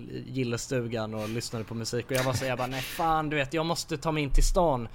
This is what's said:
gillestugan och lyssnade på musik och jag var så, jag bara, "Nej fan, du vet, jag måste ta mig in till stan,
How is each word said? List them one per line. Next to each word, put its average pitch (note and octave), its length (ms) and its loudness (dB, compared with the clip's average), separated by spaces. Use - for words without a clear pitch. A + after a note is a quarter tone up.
gillestugan A#2 840 -2
och G#2+ 160 -4
lyssnade A2+ 360 -4
på A#2 100 -8
musik A2+ 300 -4
och - 120 -12
jag B2+ 60 2
var C3 100 0
så, C3 120 -2
jag B2+ 120 -2
bara, B2 100 -2
"Nej C3 140 -4
fan, D#3 480 0
du D3+ 60 0
vet, C3+ 180 0
jag D#3+ 120 2
måste E3 320 -2
ta D#3+ 140 -2
mig D#3 120 0
in C#3 60 -2
till C3+ 140 8
stan, C3+ 520 4